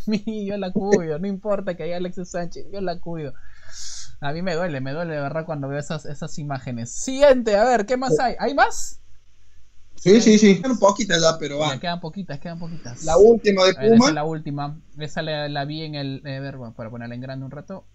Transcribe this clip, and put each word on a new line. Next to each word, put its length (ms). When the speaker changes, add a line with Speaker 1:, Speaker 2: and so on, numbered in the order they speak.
Speaker 1:
mí, 400
yo 100
la 160
cuido, 460
no 80
importa 500
que 60
haya 160
Alexis 320
Sánchez, 420
yo 80
la 180
cuido." 360
A 120
mí 80
me 140
duele, 260
me 120
duele 220
de 60
verdad 240
cuando 240
veo 100
esas, 280
esas 320
imágenes. 520
Siguiente, 680
a 80
ver, 200
¿qué 140
más 200
hay? 200
¿Hay 160
más? 480
Speaker 2:
Sí, 220
sí, 180
sí. 180
Speaker 1:
Sí. 60
Speaker 2:
Quedan 160
poquitas 440
ya, 160
pero 200
Speaker 1:
Ya 100
Speaker 2:
van. 120
Speaker 1:
quedan 200
poquitas, 380
quedan 200
poquitas. 460
Speaker 2:
La 120
última 480
de 60
Speaker 1:
A 100
ver, 60
esa 100
Speaker 2:
Puma. 140
Speaker 1:
es 40
la 100
última. 560
Esa 240
la, 260
la 160
vi 200
en 100
el, 320
eh, 100
a 40
ver, 180
bueno, 160
para 160
ponerla 240
en 80
grande 240
un 40
rato. 440